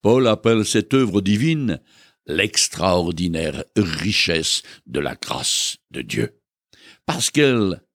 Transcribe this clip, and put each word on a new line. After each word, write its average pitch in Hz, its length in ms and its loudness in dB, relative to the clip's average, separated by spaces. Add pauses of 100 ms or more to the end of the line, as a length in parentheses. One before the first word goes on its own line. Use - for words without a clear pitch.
Paul 120 260 4
appelle 110 380 2
cette 110 300 0
œuvre 104 260 2
divine 113 580 0 (460)
l'extraordinaire 85 1400 -2 (100)
richesse 82 880 0 (240)
de 65 140 -4
la 65 140 -6
grâce - 640 -6 (120)
de - 100 -10
Dieu, - 380 -6 (680)
parce 143 240 -2
qu'elle 120 540 2 (120)